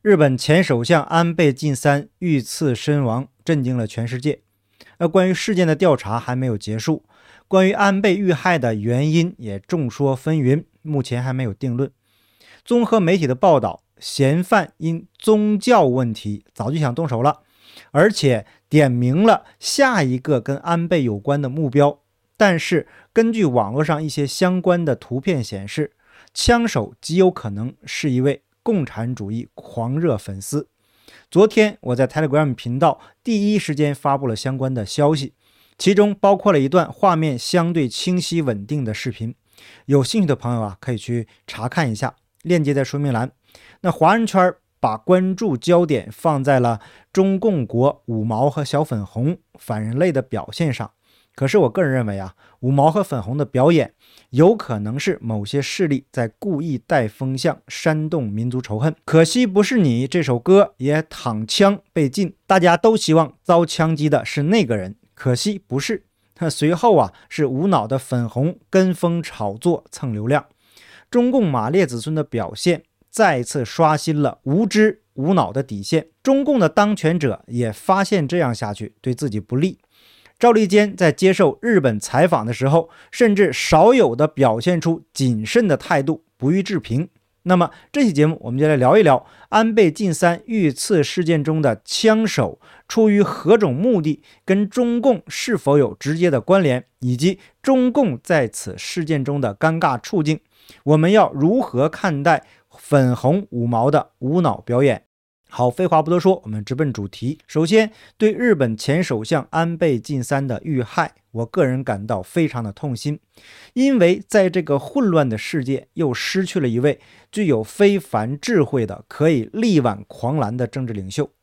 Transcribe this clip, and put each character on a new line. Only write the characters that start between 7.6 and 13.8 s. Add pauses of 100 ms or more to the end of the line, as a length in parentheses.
于
安
倍
遇
害
的
原
因
也
众
说
纷
纭， (160)
目
前
还
没
有
定
论。 (760)
综
合
媒
体
的
报
道， (160)